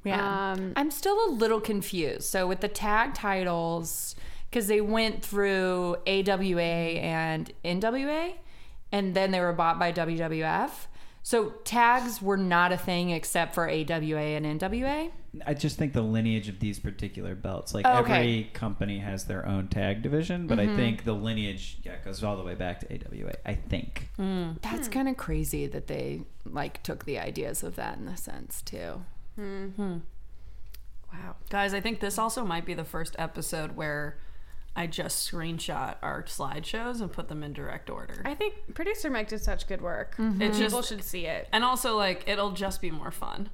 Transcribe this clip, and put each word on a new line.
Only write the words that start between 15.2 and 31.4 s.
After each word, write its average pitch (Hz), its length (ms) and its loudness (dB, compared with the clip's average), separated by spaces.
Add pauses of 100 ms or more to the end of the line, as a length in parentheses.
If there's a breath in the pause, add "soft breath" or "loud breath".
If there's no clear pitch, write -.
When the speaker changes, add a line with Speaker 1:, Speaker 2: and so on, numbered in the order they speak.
Speaker 3:
I 147 80 2
just 143 240 0
think 147 140 2
the 123 100 2
lineage 110 460 2
of 95 140 -6
these 104 180 -2
particular 92 560 -4
belts, 95 380 -4
like, 104 120 0
Speaker 1:
Oh, 247 120 8
okay. 233 220 4
Speaker 3:
every 117 240 4 (100)
company 101 460 -2
has 98 260 -4
their 95 200 -2
own 98 220 0
tag 101 360 0
division, 165 440 0
but 113 100 4
I 104 100 4
Speaker 1:
Mm-hmm. 104 100 2
Speaker 3:
think 117 260 2
the 113 120 0
lineage, 104 680 -2
yeah, 90 220 -6
goes 98 180 -4
all 104 140 0
the 92 60 -6
way 90 120 -4
back 90 240 -2
to - 140 -6
A - 60 -4
W - 280 -6
A, - 220 -4
I 95 60 -2
think. - 640 -2
Speaker 4:
Mm. 180 440 0
Speaker 1:
That's 233 260 -2
Speaker 2:
Hmm. 214 60 -4
Speaker 1:
kinda 262 220 2
crazy 156 520 0
that 135 200 -4
they, 143 340 -4 (240)
like, - 360 -4
took - 220 -6
the 123 160 -4
ideas - 420 -4
of - 140 -4
that - 220 -6
in - 100 -6
a 180 80 -4
sense, - 460 -6
too. - 420 -6 (340)
Speaker 2:
Hmm. 196 320 -4
Speaker 4:
Hmm. 190 280 -2 (1160 soft breath)
Speaker 2:
Wow. 185 220 -6 (140)